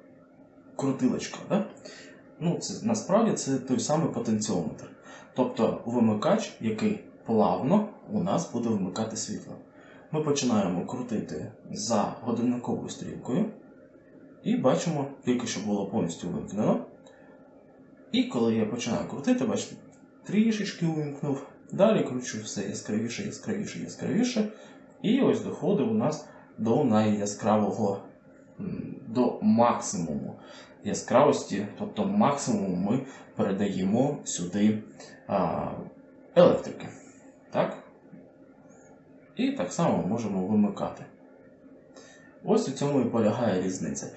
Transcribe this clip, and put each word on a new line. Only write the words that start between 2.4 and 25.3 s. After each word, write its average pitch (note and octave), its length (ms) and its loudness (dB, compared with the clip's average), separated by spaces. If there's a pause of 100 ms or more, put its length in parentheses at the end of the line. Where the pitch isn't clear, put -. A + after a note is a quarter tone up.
Ну, E3+ 180 0
це, - 280 -6
насправді F#3 460 4
це C3+ 260 0
той B2 220 0
самий D3 340 0
потенціометр. G#2 760 -2 (460)
Тобто - 500 0
вимикач, A#2 760 2
який G#2+ 440 0 (220)
плавно A2+ 640 4 (220)
у G#2 120 0
нас A#2 300 -2
буде A#2+ 160 -2
вмикати G#2+ 480 -2
світло. - 380 -10 (580)
Ми D#3 80 0
починаємо A2 640 2
крутити - 640 -6 (180)
за G#2+ 500 -2
годинниковою A#2 680 -2
стрілкою. - 640 -4 (920)
І A3 140 0
бачимо, D3+ 500 0 (180)
тільки A2 220 0
що - 140 -6
було G#2 260 -2
повністю F2 420 -4
вимкнено. A#2 580 -2 (1300)
І B3 120 2
коли A2+ 300 2
я G#3+ 120 2
починаю - 420 -4
крутити, - 360 0
бачите, - 320 -2 (480)
трішечки G3+ 640 2
увімкнув. D3 600 -2 (260)
Далі F3 320 4
кручу B2 380 -6
все - 200 -8
яскравіше, G#2+ 600 -4
яскравіше, - 560 -6
яскравіше. - 720 0 (500)
І B3+ 180 4
ось D#3+ 240 4